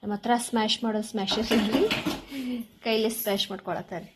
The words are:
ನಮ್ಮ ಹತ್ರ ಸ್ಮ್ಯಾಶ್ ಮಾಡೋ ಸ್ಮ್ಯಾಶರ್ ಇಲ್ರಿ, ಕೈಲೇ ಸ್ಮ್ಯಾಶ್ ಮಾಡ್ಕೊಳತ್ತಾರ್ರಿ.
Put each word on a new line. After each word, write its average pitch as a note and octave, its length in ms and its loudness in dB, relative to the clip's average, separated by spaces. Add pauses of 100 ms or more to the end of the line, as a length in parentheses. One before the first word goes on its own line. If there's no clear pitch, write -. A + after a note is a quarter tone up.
ನಮ್ಮ G#3 160 -4
ಹತ್ರ A#3 140 0 (160)
ಸ್ಮ್ಯಾಶ್ A3+ 360 2
ಮಾಡೋ G#3+ 180 0 (100)
ಸ್ಮ್ಯಾಶರ್ G#3+ 440 0
ಇಲ್ರಿ, A3 280 4 (1000)
ಕೈಲೇ A3 260 4 (120)
ಸ್ಮ್ಯಾಶ್ G3 300 0
ಮಾಡ್ಕೊಳತ್ತಾರ್ರಿ. F3+ 640 -6